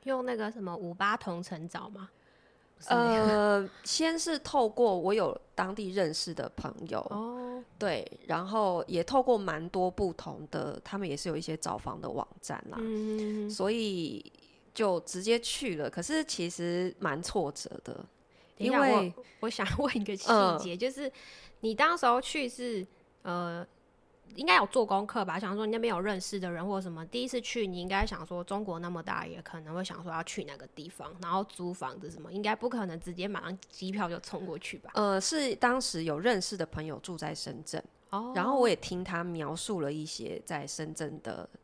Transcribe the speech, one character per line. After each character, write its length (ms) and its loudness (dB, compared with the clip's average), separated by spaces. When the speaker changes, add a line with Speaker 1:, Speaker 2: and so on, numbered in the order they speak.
Speaker 1:
用 200 0
那 100 -2
个 160 -2
什 80 -10
么 160 -4
五 200 -6
八 200 2
同 280 -4
城 260 -8
找 220 -10
吗？ 180 -14
不 40 -20
是 120 -6
那 320 8
个。 320 8
Speaker 2:
呃， 120 0
先 340 2
是 200 0
透 280 4
过 300 6
我 160 4
有 260 4
当 200 0
地 160 -4
认 240 2
识 180 -2
的 240 -6
朋 180 -6
友。 100 -2
Speaker 1:
哦。 520 -6
Speaker 2:
对， 280 0
然 200 0
后 400 2
也 160 2
透 180 4
过 160 6
蛮 340 -2
多 200 2
不 220 0
同 400 -10
的， 320 -2
他 120 -6
们 120 -2
也 80 -2
是 120 -4
有 80 0
一 40 -4
些 160 -4
找 200 -2
房 240 -6
的 80 -6
网 180 -4
站 300 -8
啦。 100 -8
Speaker 1:
嗯。 680 -2
Speaker 2:
所 200 0
以 600 -2
就 280 2
直 220 -6
接 160 4
去 380 -2
了， 140 -2
可 100 -4
是 240 0
其 240 -2
实 520 0
蛮 200 0
挫 320 0
折 160 -10
的， 100 -10
Speaker 1:
等 120 0
一 20 4
下， 180 8
Speaker 2:
因 80 8
为 200 2
Speaker 1:
我， 80 -16
我 100 -2
想 160 -2
问 180 2
一 80 0
个 120 -4
细 120 -2
节， 140 -4
Speaker 2:
嗯。 40 -4
Speaker 1:
就 120 0
是 200 -4
你 140 0
当 220 6
时 100 2
候 140 6
去 280 -2
是， 380 -4
呃， 440 -4
应 120 -6
该 100 8
有 100 6
做 200 4
功 200 2
课 180 -2
吧？ 140 -2
想 160 -2
说 120 -2
你 60 0
那 60 0
边 160 0
有 60 0
认 180 0
识 220 -4
的 100 -2
人 160 -4
或 140 -2
什 100 -6
么， 160 -8
第 160 -4
一 60 -2
次 120 -2
去 260 -2
你 140 -4
应 60 -4
该 200 2
想 180 -6
说 180 -6
中 220 -4
国 140 -4
那 100 -6
么 140 -6
大， 240 -4
也 160 -10
可 180 -12
能 140 -10
会 100 -4
想 180 -10
说 80 -10
要 120 -2
去 220 -6
哪 120 -12
个 120 -16
地 200 -14
方， 320 -12
然 100 -6
后 140 2
租 280 -6
房 280 -6
子 100 -12
什 120 -14
么， 100 -14
应 80 -4
该 160 0
不 100 -2
可 200 -2
能 120 -4
直 140 -8
接 160 -4
马 140 -4
上 160 -6
机 220 -6
票 160 0
就 120 -4
冲 260 -8
过 120 -6
去 200 -10
吧？ 160 -18
Speaker 2:
呃， 260 4
是 360 2
当 220 4
时 260 -2
有 140 0
认 220 4
识 160 -4
的 80 -2
朋 180 -6
友 180 -6
住 180 -8
在 160 -4
深 280 -8
圳， 200 -6
Speaker 1:
哦。 260 -4
Speaker 2:
然 80 2
后 160 4
我 80 8
也 100 6
听 280 -4
他 180 -2
描 320 -4
述 280 -4
了 100 0
一 140 -6
些 400 -8
在 200 -6
深 280 -6
圳 260 -6
的 260 -8